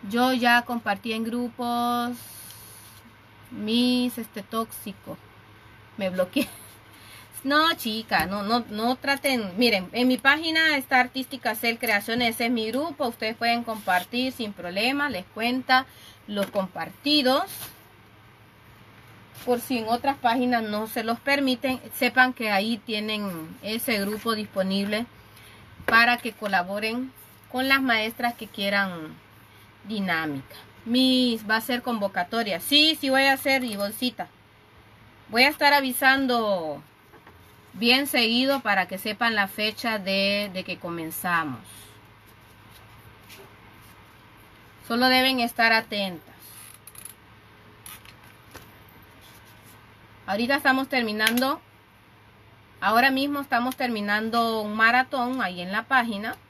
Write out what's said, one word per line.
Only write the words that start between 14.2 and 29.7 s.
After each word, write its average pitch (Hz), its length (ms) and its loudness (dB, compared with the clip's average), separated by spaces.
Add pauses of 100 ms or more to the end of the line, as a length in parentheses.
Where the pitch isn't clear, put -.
sin 214 220 -8
problema, 233 560 -2
les 190 160 -8
cuenta 254 580 0 (420)
los 202 200 -2
compartidos. 262 1000 0 (2000)
Por 240 160 0
si 254 160 -4
en 220 120 -4
otras 254 280 0
páginas 247 460 2
no 214 240 -4
se 220 180 -6
los 233 160 -2
permiten, 262 640 0 (120)
sepan 254 380 4
que 220 180 -4
ahí 208 280 0
tienen 208 840 -6
ese 220 380 -2
grupo 214 340 -2
disponible 202 720 -2 (800)
para 233 320 6
que 233 160 -6
colaboren 208 800 -2 (400)
con 262 160 -2
las 269 140 4
maestras 233 540 0
que 220 100 -12
quieran 196 680 -2 (720)